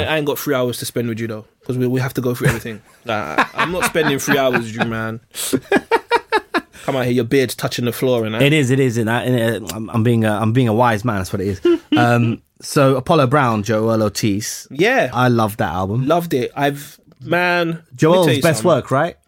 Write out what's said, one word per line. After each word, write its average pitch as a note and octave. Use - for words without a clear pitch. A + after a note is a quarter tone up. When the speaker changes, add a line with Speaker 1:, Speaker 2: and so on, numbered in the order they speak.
Speaker 1:
man. B2
Speaker 2:
I D#3
ain't D3
got C#3+
three C#3+
hours B2
to -
spend A#2+
with A2
you A2+
though, G#2+
'cause B2+
we, B2
we B2+
have C3
to -
go B2
through -
everything. A2+
Speaker 1:
<laughs> -
Speaker 2:
Like, G#2+
I'm F3
not E3+
spending E3+
three -
hours C3+
with A2+
you, A#2
man. A2+
Come C#3
out B2+
here, B2
your B2
beard's B2+
touching B2
the A#2
floor, B2
and G#2+
Speaker 1:
It C#3
is, C#3+
it C3+
is. B2
And A2
I, A#2
and, A2+
uh, -
I'm, A2+
I'm A2+
being A2+
a, G#2+
I'm A2
being B2
a G#2+
wise A2+
man. A#2
That's F#2
what G2+
it F#2
is. E4+
Speaker 2:
<laughs> -
Speaker 1:
Um, A#2+
so C3+
Apollo C3+
Brown, A#2+
Joel A2
Ortiz. G#2
Speaker 2:
Yeah. F#3
Speaker 1:
I B2
love A2
that F#2+
album. G2
Speaker 2:
Loved E3+
it. B2
I've, C#3+
man, F3
let E3
me -
Speaker 1:
Joel's E3
Speaker 2:
tell D#3
you C#3
Speaker 1:
best D#3
Speaker 2:
something. F3
Speaker 1:
work, C#3
right? D3+